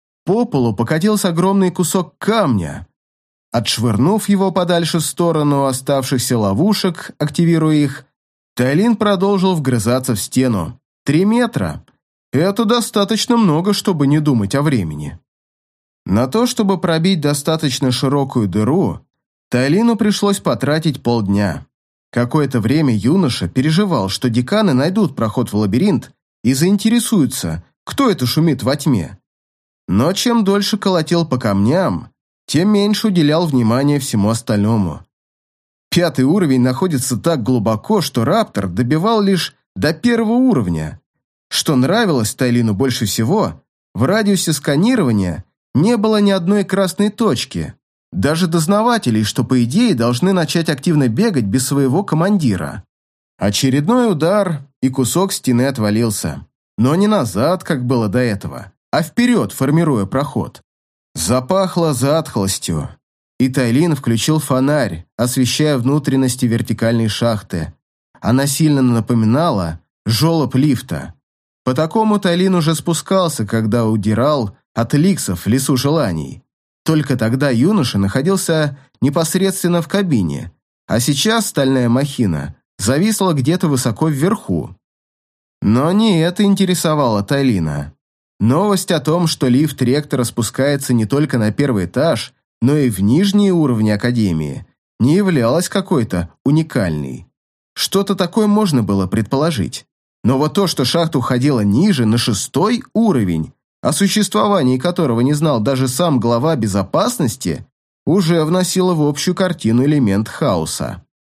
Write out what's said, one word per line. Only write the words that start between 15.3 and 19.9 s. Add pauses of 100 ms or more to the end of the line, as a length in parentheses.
На
то,
чтобы
пробить
достаточно
широкую
дыру, (500)
Тайлину